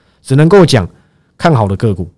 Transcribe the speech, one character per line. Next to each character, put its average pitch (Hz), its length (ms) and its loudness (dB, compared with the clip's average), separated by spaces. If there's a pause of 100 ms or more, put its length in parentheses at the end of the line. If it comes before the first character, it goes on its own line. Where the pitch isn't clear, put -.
(220)
只 - 140 -4
能 151 120 2
够 185 180 4
讲 95 220 0 (480)
看 170 200 -2
好 110 120 0
的 98 100 -4
个 107 180 -4
股。 87 120 -10 (100)